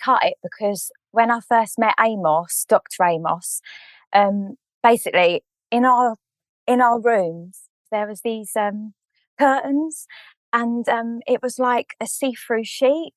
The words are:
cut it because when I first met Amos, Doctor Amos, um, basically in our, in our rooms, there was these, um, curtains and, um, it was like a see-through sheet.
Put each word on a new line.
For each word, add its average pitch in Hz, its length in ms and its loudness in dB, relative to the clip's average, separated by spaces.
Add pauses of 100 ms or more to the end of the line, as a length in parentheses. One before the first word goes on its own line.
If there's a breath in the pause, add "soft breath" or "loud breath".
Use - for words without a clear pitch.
cut 226 200 2
it - 200 0
because 202 480 -6 (200)
when 226 200 2
I 233 100 0
first 226 380 0
met 226 200 2
Amos, 175 680 0
Doctor - 360 0
Amos, 165 580 -2 (520 loud breath)
um, 202 420 2 (280)
basically 180 600 2 (280)
in 240 140 2
our, 247 300 4 (520)
in 247 140 4
our 240 180 4
rooms, 185 600 -2 (300)
there 208 160 -4
was 208 140 -12
these, 220 340 -6
um, 208 380 -4 (460)
curtains 285 680 0 (480 loud breath)
and, 240 360 -2
um, 233 380 -4
it 254 140 2
was 247 180 -6
like 247 420 0
a 226 60 -8
see-through 226 580 -4
sheet. 294 520 -2